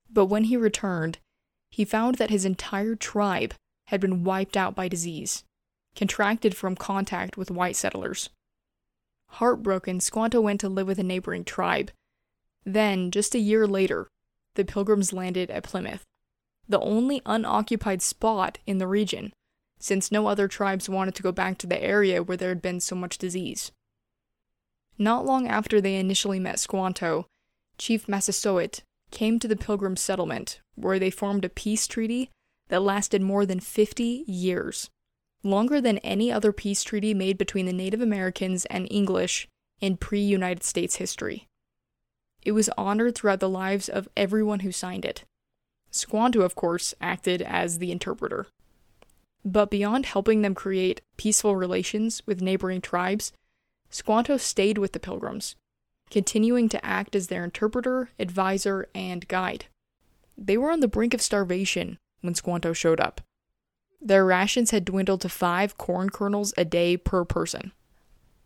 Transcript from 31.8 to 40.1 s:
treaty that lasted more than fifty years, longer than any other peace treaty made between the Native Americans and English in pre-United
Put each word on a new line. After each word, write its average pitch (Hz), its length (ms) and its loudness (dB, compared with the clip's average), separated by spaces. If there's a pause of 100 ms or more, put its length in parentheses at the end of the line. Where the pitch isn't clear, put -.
treaty 233 420 -2 (380)
that 180 120 2
lasted 202 400 2
more 196 240 2
than 185 140 -2
fifty 233 720 0
years, 180 600 -4 (540)
longer 226 380 2
than 233 180 2
any 208 320 0
other 214 220 2
peace 202 320 -2
treaty 214 280 0
made 190 240 0
between 185 300 -2
the 180 60 -2
Native 190 280 -2
Americans 190 640 0
and 185 220 -4
English 190 600 0 (320)
in 190 160 0
pre-United 196 680 0